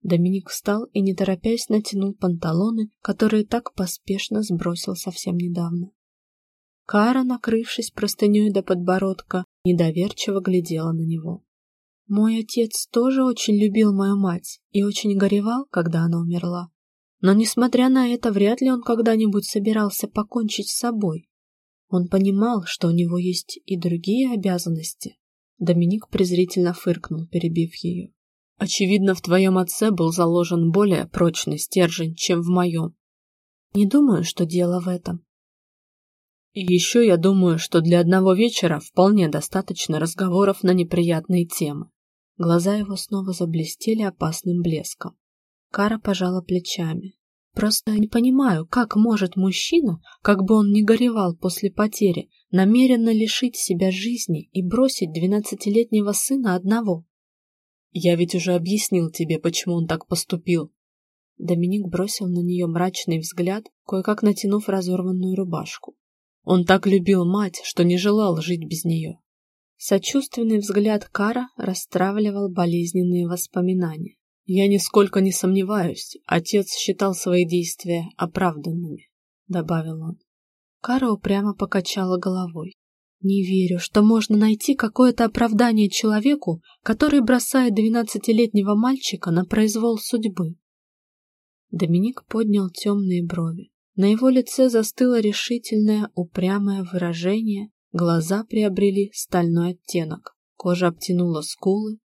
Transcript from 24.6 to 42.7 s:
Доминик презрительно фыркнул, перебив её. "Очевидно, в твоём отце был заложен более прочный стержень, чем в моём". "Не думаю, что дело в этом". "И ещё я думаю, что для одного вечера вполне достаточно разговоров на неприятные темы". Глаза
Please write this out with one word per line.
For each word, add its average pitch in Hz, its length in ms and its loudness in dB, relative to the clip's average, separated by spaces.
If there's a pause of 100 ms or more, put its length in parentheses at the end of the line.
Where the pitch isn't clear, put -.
Доминик 175 500 2
презрительно 180 640 2
фыркнул, 170 540 -4
перебив 165 480 -2
её. 180 340 -8 (480)
"Очевидно, 190 580 0
в 185 60 -6
твоём 185 380 4
отце 185 320 0
был 175 200 2
заложен 170 600 2
более 190 360 2
прочный 165 520 0
стержень, 165 560 0
чем 170 260 0
в 170 80 -2
моём". 170 480 0 (800)
"Не 202 120 4
думаю, 220 380 4
что 170 220 -2
дело 175 340 0
в 175 80 -6
этом". 175 340 -6 (1300)
"И 208 60 -8
ещё 180 420 2
я 196 160 6
думаю, 180 400 4
что 165 240 0
для 170 180 4
одного 185 320 4
вечера 185 480 0
вполне 190 480 4
достаточно 156 720 -4
разговоров 185 600 0
на 180 100 4
неприятные 170 760 0
темы". 147 440 -6 (480)
Глаза 175 360 2